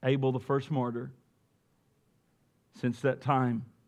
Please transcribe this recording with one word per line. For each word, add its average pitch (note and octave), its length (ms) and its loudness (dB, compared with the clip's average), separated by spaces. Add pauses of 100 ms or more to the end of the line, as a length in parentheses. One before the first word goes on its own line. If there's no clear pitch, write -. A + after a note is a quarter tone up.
Abel, C3 280 2
the B2+ 80 -2
first C3+ 320 -2
martyr, B2 400 -4 (1700)
since A#2+ 200 -2
that B2+ 200 0
time B2 440 2 (220)